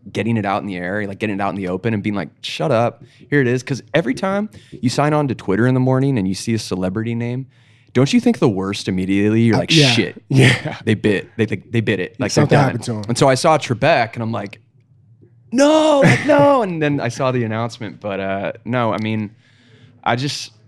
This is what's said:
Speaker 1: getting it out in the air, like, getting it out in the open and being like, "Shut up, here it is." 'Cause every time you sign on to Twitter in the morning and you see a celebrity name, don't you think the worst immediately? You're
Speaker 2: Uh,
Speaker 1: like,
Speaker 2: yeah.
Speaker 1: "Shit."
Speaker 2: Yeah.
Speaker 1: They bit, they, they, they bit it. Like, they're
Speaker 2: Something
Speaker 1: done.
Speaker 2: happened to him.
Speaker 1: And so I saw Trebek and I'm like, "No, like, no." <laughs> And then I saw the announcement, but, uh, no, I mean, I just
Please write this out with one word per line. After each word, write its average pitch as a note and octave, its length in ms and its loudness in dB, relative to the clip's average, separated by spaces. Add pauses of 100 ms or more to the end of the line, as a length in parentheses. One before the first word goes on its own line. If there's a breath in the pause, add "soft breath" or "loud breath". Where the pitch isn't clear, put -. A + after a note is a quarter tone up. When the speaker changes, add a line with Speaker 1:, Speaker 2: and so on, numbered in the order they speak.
(120)
Speaker 1:
getting A2+ 260 -2
it G2+ 80 -2
out G2 160 0
in F2+ 60 -10
the F#2+ 80 -6
air, F#2+ 320 -4
like, G2 100 -12
getting G#2+ 200 -4
it G2+ 40 -4
out G2+ 80 0
in F2 60 -6
the F#2+ 140 -6
open F#2 240 -2
and G2+ 100 -4
being G#2 120 -2
like, F2+ 140 -6 (120)
"Shut D3+ 300 -4
up, A2+ 300 0 (280 soft breath)
here C#3+ 100 2
it B2+ 80 2
is." B2+ 160 0
'Cause B2+ 180 -6 (120)
every G3 220 0
time G3+ 340 -2 (220 loud breath)
you - 180 -4
sign D3+ 240 2
on D3 160 0
to A2 60 -2
Twitter G2+ 300 0
in B2+ 100 4
the B2+ 40 2
morning C3 400 2
and F#2 80 -2
you G2 80 -2
see - 180 -4
a A2 60 -2
celebrity G2 560 -6
name, B2 320 -6 (460 soft breath)
don't C3 180 4
you A#3+ 80 4
think A#3 200 2
the C#3+ 100 4
worst G2 400 -4
immediately? G2 540 2
You're A2 120 4
Speaker 2:
Uh, F#2 40 2
Speaker 1:
like, F2+ 140 -2
Speaker 2:
yeah. D3 180 6
Speaker 1:
"Shit." G#2+ 360 -2
Speaker 2:
Yeah. C3 560 2
Speaker 1:
They A2 120 0
bit, G2 420 0
they, A2 80 2
they, G#2+ 100 -6
they A2+ 240 -4
bit G2+ 220 -2
it. F2+ 180 -6
Like, G2+ 140 -2
they're D3 100 4
Speaker 2:
Something D3 140 4
Speaker 1:
done. C#3+ 80 4
Speaker 2:
happened A#2+ 180 -4
to A#2+ 120 -6
him. G#2 120 -8
Speaker 1:
And A2+ 100 -2
so C#3+ 120 4
I C3 60 4
saw D#3 220 2
Trebek B2+ 580 0
and A#2 60 -8
I'm A2+ 120 -4
like, G2+ 260 -10 (920)
"No, D4 520 4
like, - 220 4
no." C#4+ 360 6
<laughs> G#3 40 0
And E3+ 160 -4
then C#3+ 180 0
I A#2+ 100 -2
saw B2+ 220 -2
the B2 120 0
announcement, A2 560 -6
but, G2 200 -4
uh, G2 340 -4 (120)
no, A#2 280 0
I F2+ 60 -2
mean, A2 360 -4 (680 soft breath)
I A#2+ 120 2
just - 360 -6 (160)